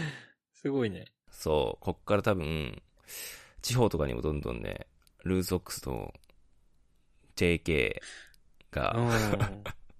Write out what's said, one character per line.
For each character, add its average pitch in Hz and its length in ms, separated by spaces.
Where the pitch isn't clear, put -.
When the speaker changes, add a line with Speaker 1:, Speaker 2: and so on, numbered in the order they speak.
Speaker 1:
<laughs> - 400
す - 140
ご 135 160
い 104 40
ね。 87 160
Speaker 2:
そ 69 500
う、 - 40
こ 90 160
っ - 40
か 104 120
ら 101 80
多 107 100
分、 78 480
地 120 140
方 117 140
と 82 100
か 71 80
に 62 60
も 58 80
ど 78 120
ん 73 80
ど 57 120
ん 58 80
ね、 50 260
ル 92 160
ー - 20
ズ 90 80
ソ 92 80
ッ - 20
ク - 140
ス - 140
の 52 240
ジ 92 100
ェ 85 100
ー - 80
ケ 65 380
ー - 40
が。 - 200
Speaker 1:
う 117 60
ん。 104 640